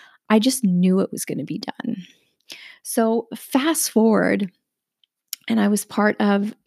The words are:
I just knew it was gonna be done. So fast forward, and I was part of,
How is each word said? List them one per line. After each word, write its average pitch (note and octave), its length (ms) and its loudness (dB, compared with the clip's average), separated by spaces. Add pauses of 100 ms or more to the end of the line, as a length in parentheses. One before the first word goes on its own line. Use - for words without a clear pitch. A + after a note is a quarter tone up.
(300)
I A3 80 4
just B3 240 0
knew F#3 380 4
it - 100 -2
was - 140 -10
gonna - 200 -8
be - 140 -8
done. - 480 -10 (760)
So A3+ 520 -2
fast D4+ 560 -2
forward, G3+ 600 2 (1000)
and A3+ 100 0
I G3+ 80 2
was G#3 180 0
part G#3 360 0
of, G3+ 340 0 (120)